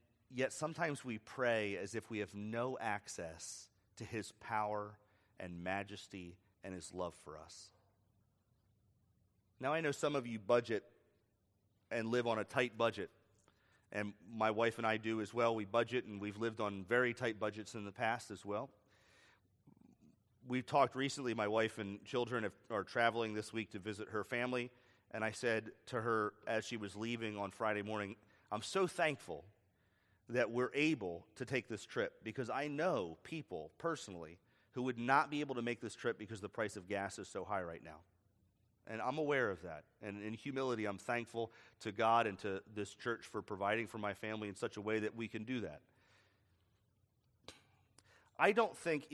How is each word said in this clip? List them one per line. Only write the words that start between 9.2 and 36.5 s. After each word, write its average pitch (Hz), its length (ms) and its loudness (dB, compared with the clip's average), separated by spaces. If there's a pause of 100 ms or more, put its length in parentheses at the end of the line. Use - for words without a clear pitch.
Now, 135 140 2
I 160 80 4
know 147 120 2
some 147 220 2
of 127 120 0
you 117 120 -4
budget 117 460 4 (1040)
and 113 200 0
live 120 160 6
on 110 120 4
a 104 60 2
tight 123 320 2
budget, 110 320 2 (840)
and 104 220 -2 (240)
my 110 140 6
wife 113 260 4
and 113 100 0
I 110 120 4
do 110 240 0
as 98 100 -4
well. 117 220 6
We 107 100 -2
budget, 117 400 2
and 101 160 -8
we've 104 160 -4
lived 113 240 -2
on 101 260 -2
very 120 280 4
tight 113 260 -2
budgets 107 340 -4
in 104 120 -6
the 98 60 -8
past 117 380 -2
as - 140 -10
well. 107 240 -4 (1800)
We've 123 200 0
talked 139 280 6
recently, 135 380 0
my 110 160 2
wife 110 300 4
and 101 260 -6
children 120 380 0
have, 101 100 -2 (180)
are 101 140 0
traveling 117 480 4
this 107 180 -4
week 110 200 -4
to 104 80 -8
visit 101 320 -6
her 104 140 -2
family, 123 460 -2 (400)
and 110 140 -2
I 110 60 2
said 110 400 2 (160)
to 120 160 -2
her 110 320 2 (120)
as 110 200 2
she 120 100 -4
was 101 180 -6
leaving 113 440 -4
on 101 120 -2
Friday 107 300 0
morning, 104 360 -4 (360)
"I'm 107 80 -2
so 190 260 2
thankful 113 600 -2 (840)
that 117 220 2
we're 123 240 0
able 113 500 2 (120)
to 127 80 -8
take 123 240 0
this 110 180 -6
trip, 110 260 -2 (120)
because 113 260 -4
I 139 160 -2
know 143 560 0
people 90 560 -8
personally 90 640 -6 (320)
who 123 100 -4
would 127 160 0
not 139 320 6
be 147 100 0
able 139 140 -2
to 120 80 0
make 117 180 0
this 113 140 -6
trip 117 240 -2
because 107 220 -8
the 98 80 -6
price 107 260 -2